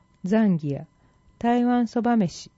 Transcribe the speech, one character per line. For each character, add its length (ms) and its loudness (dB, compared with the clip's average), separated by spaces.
ザ 220 2
ン 120 4
ギ 120 -6
や 160 -8
台 260 0
湾 220 0
そ 160 -4
ば 140 2
飯 400 -2